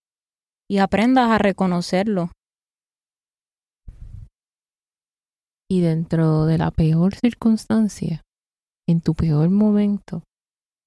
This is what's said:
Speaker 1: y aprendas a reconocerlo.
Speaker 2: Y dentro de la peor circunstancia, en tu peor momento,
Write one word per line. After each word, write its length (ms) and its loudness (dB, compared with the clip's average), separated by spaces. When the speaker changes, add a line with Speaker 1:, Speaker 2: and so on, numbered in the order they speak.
Speaker 1:
y 80 0
aprendas 520 2
a 60 2
reconocerlo. 920 -2
Speaker 2:
Y 120 0
dentro 640 0
de 100 2
la 140 0
peor 440 2
circunstancia, 1080 -2
en 100 2
tu 140 0
peor 360 2
momento, 720 0